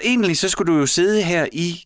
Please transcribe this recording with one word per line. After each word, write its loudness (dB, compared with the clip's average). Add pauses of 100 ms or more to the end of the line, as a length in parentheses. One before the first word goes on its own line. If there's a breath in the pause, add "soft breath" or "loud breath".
egentlig 0
så 0
skulle 0
du 4
jo 2
sidde 2
her 0
i -6